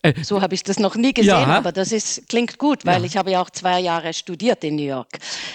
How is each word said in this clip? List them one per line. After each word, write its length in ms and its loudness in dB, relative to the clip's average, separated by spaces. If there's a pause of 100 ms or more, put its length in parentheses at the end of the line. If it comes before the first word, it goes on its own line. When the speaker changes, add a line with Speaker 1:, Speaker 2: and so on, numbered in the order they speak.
Speaker 1:
Äh, 200 2
Speaker 2:
So 200 0
habe 120 0
ich 100 -6
das 140 -2
noch 180 0
nie 180 2
gesehen, 160 6
Speaker 1:
Ja. 160 4
Speaker 2:
aber 240 2
das 220 -2
ist, 360 -4
klingt 300 -2
gut, 260 0
weil 180 2
Speaker 1:
Ja. 40 -2
Speaker 2:
ich 100 -6
habe 140 0
ja 100 2
auch 100 -4
zwei 300 0
Jahre 320 -2
studiert 520 -2
in 120 -2
New 100 -2
York. 320 -8 (360)